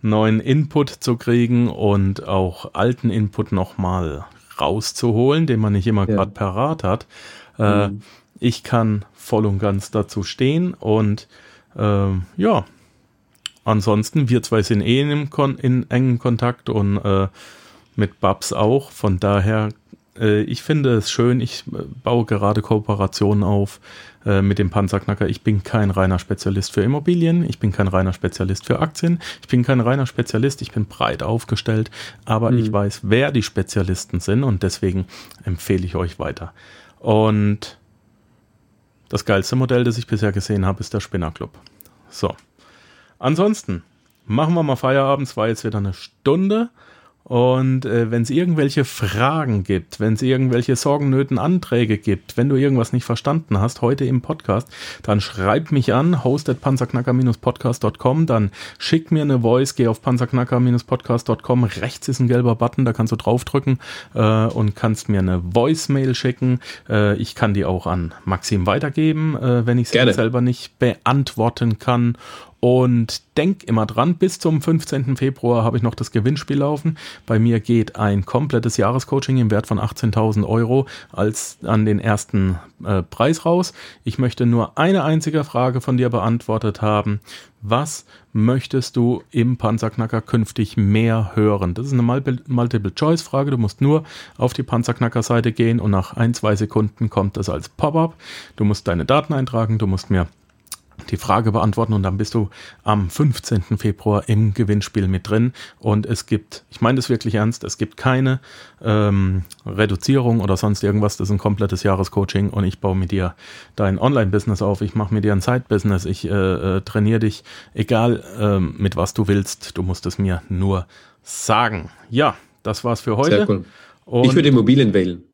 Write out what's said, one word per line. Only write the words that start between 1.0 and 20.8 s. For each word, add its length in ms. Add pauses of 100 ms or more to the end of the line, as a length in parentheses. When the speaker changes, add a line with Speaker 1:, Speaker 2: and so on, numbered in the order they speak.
Speaker 1:
kriegen 520
und 600
auch 460
alten 360
Input 400
noch 280
mal 480 (340)
rauszuholen, 880
den 100
man 140
nicht 160
immer 200
Speaker 2:
Ja. 80
Speaker 1:
grad 180
parat 500
hat. 220 (520)
Äh, 300
Speaker 2:
Mhm. 140 (360)
Speaker 1:
ich 240
kann 420 (100)
voll 300
und 140
ganz 320
dazu 320
stehen 520
und, 520 (500)
ähm, 460 (140)
ja, 280 (1000)
ansonsten, 640
wir 140
zwei 200
sind 200
eh 180
in 100
einem 200
Kon-, 280
in 320
engem 300
Kontakt 480
und, 300
äh, 280 (720)
mit 240
Babs 320
auch. 380
Von 280
daher, 520 (500)
äh, 220
ich 200
finde 320